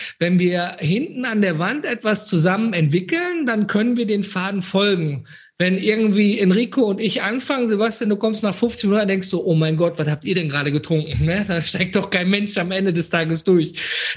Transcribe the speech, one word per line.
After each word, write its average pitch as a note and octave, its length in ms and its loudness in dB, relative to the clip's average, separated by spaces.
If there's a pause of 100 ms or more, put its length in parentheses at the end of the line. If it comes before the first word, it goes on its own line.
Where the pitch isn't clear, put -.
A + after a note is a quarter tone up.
(180)
wenn F3 200 2
wir F3 400 0
hinten B3 480 -2
an A3 160 0
der F3 160 2
Wand A3+ 260 -2
etwas G#3+ 420 -2
zusammen F#3+ 460 2
entwickeln, F#3+ 720 0
dann A3 220 0
können A#3 320 0
wir A#3 80 0
den G3+ 180 0
Faden F#3+ 380 -4
folgen. F3 640 0 (320)
Wenn F3+ 180 2
irgendwie G#3 600 2
Enrico A3+ 460 2
und G3 140 0
ich A3 240 -2
anfangen, B3+ 440 -2
Sebastian, G#3+ 420 0
du G#3 80 2
kommst G#3+ 260 -2
nach G3+ 120 0
fünfzehn - 340 -2
Minuten, G#3 200 2
denkst F#3+ 200 -2
du, F3+ 140 -2
oh F3 120 2
mein D#3 220 2
Gott, E3+ 220 0
was D3 100 -2
habt D3+ 160 -4
ihr F#3+ 100 -2
denn E3+ 140 -2
gerade C#3+ 240 -2
getrunken? D3+ 540 0
Ne? F#3+ 200 0
Da F3 140 -2
steigt F#3 340 -4
doch F#3+ 140 0
kein F3+ 220 0
Mensch G3+ 260 -2
am F3+ 140 -2
Ende F#3+ 240 0
des E3+ 160 -2
Tages E3 340 0
durch. F3 300 4 (420)